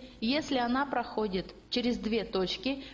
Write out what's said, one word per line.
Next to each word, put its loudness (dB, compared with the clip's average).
если 2
она 2
проходит -2
через 2
две 0
точки, -2